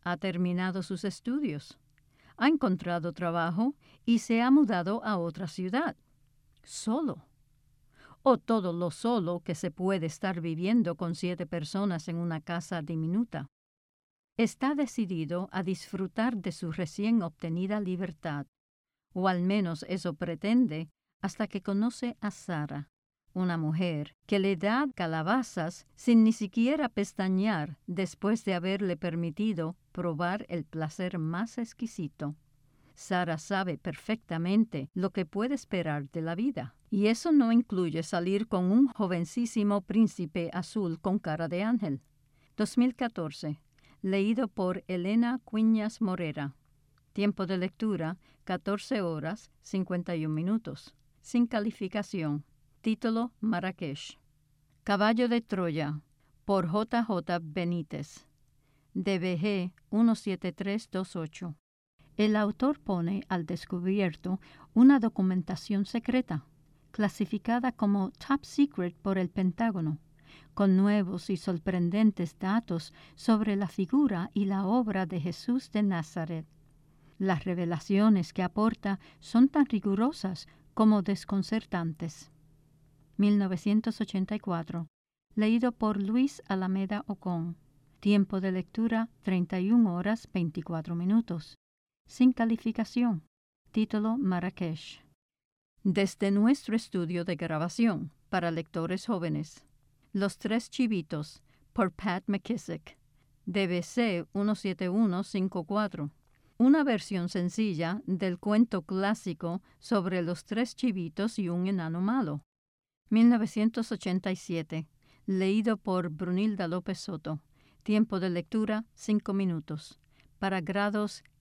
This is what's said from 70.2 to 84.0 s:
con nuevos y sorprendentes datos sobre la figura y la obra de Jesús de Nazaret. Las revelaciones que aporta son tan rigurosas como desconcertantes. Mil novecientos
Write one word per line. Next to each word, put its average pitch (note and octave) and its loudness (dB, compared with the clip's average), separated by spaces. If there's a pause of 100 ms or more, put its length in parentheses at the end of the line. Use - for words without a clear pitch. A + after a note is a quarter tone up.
con G3 4
nuevos G3 2
y F#3+ 0
sorprendentes F3+ 0
datos F#3 -2 (220)
sobre G#3+ 2
la G3 -2
figura G3+ 2
y G3+ 2
la G3 0
obra G#3 2
de F3 -4
Jesús G#3 -4
de G#3+ 2
Nazaret. E3 -2 (720)
Las F#3 0
revelaciones F3+ 2
que F#3 -2
aporta G#3 -2 (200)
son B3 6
tan C#4+ 4
rigurosas G3+ 0 (260)
como G#3+ 6
desconcertantes. F3 -2 (840)
Mil G3+ 4
novecientos G3+ 0